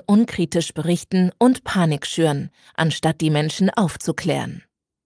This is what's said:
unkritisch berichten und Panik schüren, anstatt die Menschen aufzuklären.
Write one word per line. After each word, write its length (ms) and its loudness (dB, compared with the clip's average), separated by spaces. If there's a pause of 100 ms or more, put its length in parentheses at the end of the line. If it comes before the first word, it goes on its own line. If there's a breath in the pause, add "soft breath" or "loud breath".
unkritisch 680 2
berichten 640 0
und 240 4
Panik 420 0
schüren, 440 -2 (240 soft breath)
anstatt 480 -2
die 80 2
Menschen 400 0
aufzuklären. 920 -4 (420)